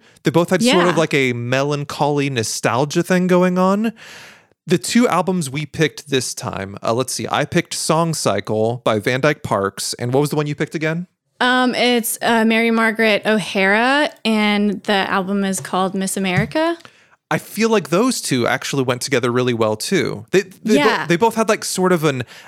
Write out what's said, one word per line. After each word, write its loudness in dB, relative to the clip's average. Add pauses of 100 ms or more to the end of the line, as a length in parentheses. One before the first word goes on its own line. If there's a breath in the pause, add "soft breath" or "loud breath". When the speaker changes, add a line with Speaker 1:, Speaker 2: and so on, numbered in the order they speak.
(240 soft breath)
Speaker 1:
They 0
both 2
had 2
sort 4
of 0
Speaker 2:
Yeah. -
Speaker 1:
like 2
a 2
melancholy -2
nostalgia 0
thing 0
going 4
on. 0 (720 loud breath)
The 2
two 2
albums 0
we -6
picked -2
this -2
time, -8
uh, 0
let's -2
see, -6
I 0
picked -4
Song 0
Cycle -2
by 2
Van -2
Dyke 0
Parks. -4
And -6
what 4
was 0
the -4
one -2
you -6
picked -6
again? -4 (320)
Speaker 2:
Um, 0
it's, 0
uh, 2
Mary 2
Margaret 2
O'Hara, 2 (160)
and 0
the 2
album 0
is -2
called -2
Miss -4
America. 0 (540 soft breath)
Speaker 1:
I 0
feel -2
like 0
those 0
two 0
actually -2
went -2
together 0
really 2
well 0
too. -2
They, 4
they 0
Speaker 2:
Yeah. 2
Speaker 1:
bo-, -10
they 2
both 2
had, 0
like, 0
sort 0
of 0
an 0 (240 loud breath)